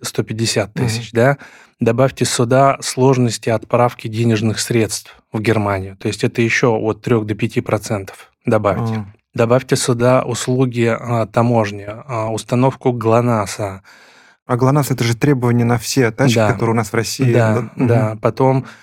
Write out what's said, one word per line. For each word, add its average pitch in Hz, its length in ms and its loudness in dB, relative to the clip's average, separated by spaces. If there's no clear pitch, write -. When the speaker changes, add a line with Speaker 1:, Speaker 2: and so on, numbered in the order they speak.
Speaker 1:
сто - 200 -4
пятьдесят 110 520 -4
тысяч, 117 380 -4
Speaker 2:
Мгм. 117 80 -10
Speaker 1:
да? 139 180 4
Добавьте 123 440 0
сюда 131 560 2
сложности 127 720 0
отправки 120 580 0
денежных 110 520 0
средств - 560 -2
в 113 80 -4
Германию. 101 560 -2
То 98 120 -8
есть 101 160 -4
это 123 180 -2
ещё 113 360 2
от 107 240 -4
трёх 110 240 0
до 107 80 -4
пяти 110 260 -4
процентов - 720 -6
добавьте. 110 500 0
Speaker 2:
А. 104 100 -8
Speaker 1:
Добавьте 127 420 2
сюда 127 480 2
услуги, 123 600 -2
а, 117 320 -2
таможни, 107 600 0
а, 110 420 -8
установку 127 600 0
глонасса. 113 880 0
Speaker 2:
А 123 100 0
глонасс — 131 360 2
это 123 120 -2
же 117 120 0
требование 120 480 2
на 117 140 0
все 120 320 0
тачки, 123 260 2
Speaker 1:
Да. 107 160 2
Speaker 2:
которые 113 220 -2
у - 20 -2
нас 113 140 -2
в - 40 -6
России. 117 380 0
Speaker 1:
Да, 113 220 2
Speaker 2:
Да. 117 60 0
Мгм. 131 120 0
Speaker 1:
да. 113 340 0
Потом 131 440 0